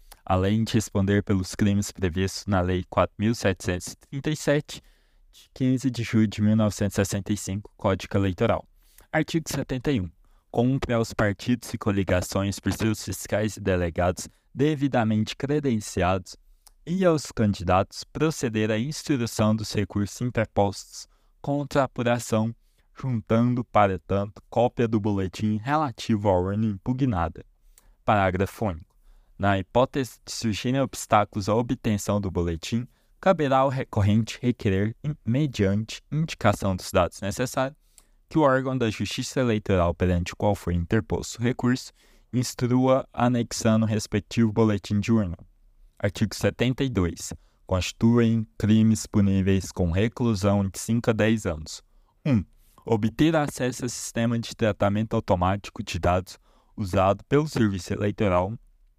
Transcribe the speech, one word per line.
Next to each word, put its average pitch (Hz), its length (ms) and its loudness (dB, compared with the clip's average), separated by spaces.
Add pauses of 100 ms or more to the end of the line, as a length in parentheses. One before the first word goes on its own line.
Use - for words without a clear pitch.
(240)
além 95 380 2
de - 120 -2
responder 101 500 2
pelos 95 320 -2
crimes 101 340 0
previstos 95 560 -4
na 98 140 2
Lei 90 280 0
quatro - 300 0
mil 110 160 0
setecentos 92 600 -4
e - 20 -20
trinta 139 340 -8
e 151 60 -2
sete, - 440 -2 (520)
de - 200 -20
quinze 131 380 0
de 120 140 -4
julho 110 240 4
de 98 120 -6
mil 107 140 4
novecentos 107 400 0
e 101 100 2
sessenta 98 280 -4
e 104 40 0
cinco, 98 400 -8
Código 95 400 -2
Eleitoral. 98 480 0 (480)
Artigo 156 380 -2
setenta 135 400 -4
e 127 100 2
um. 92 80 -4 (440)
Cumpre 123 420 0
aos 117 180 0
partidos 113 640 -2
e 110 40 -8
coligações, 98 800 -2
por 98 120 -2
seus 107 320 -2
fiscais 107 520 -4
e - 40 -14
delegados 90 680 0 (260)
devidamente 123 840 0
credenciados, 110 1000 -2 (500)
e 185 180 0
aos 160 280 2
candidatos 95 720 2
proceder 110 680 -2
à 110 80 0
instrução 117 760 0
dos 110 200 -4
recursos 101 460 -4
interpostos - 880 -4 (340)
contra 143 400 0
a - 20 2
apuração, 117 680 -2 (440)
juntando, 120 640 0
para 101 340 2
tanto, 101 500 -4
cópia 120 380 0
do 110 140 0
boletim 104 560 -2
relativo 117 720 -2
à 95 100 4
urna 101 280 0
impugnada. 107 800 -2 (600)
Parágrafo 95 640 0
único. 82 200 -6 (500)
Na 98 220 0
hipótese 123 640 0
de - 80 -14
surgirem 123 480 -2
obstáculos 107 680 0
à 104 60 2
obtenção 110 680 0
do 98 100 -4
boletim, 87 560 -2 (340)
caberá 147 380 2
ao 135 100 4
recorrente 110 720 0
requerer, 107 640 0
in-, 151 220 -6
mediante 110 760 -2 (100)
indicação 104 640 -2
dos - 160 -10
dados 87 280 2
necessários, 131 560 -4 (520)
que 160 100 -2
o 156 40 6
órgão 131 360 2
da 120 100 2
Justiça - 520 -4
Eleitoral 101 520 2
perante 87 400 0
o - 40 -14
qual 104 180 0
foi 90 200 -2
interposto - 640 -2
o - 20 -4
recurso, 123 500 0 (400)
instrua 127 800 2
anexando 117 720 2
o 107 40 2
respectivo 110 640 0
boletim 104 480 2
de 104 120 0
urna. 101 240 0 (640)
Artigo 101 360 -2
setenta 120 500 0
e 135 60 -2
dois. 92 420 -2 (340)
Constituem 113 800 2 (120)
crimes 110 480 4
puníveis 98 640 2
com 87 180 0
reclusão 101 800 0
de - 100 -10
cinco 117 320 0
a - 20 4
dez 110 340 2
anos. 78 360 -6 (420)
Um, 127 200 2 (400)
obter 117 500 2
acesso 135 500 -2
ao 123 40 -4
sistema 117 500 -2
de - 160 -8
tratamento 104 600 0
automático 98 680 0
de - 160 -8
dados 90 400 0 (380)
usado 98 480 2
pelo 151 240 2
Serviço 107 460 -2
Eleitoral 98 580 0 (460)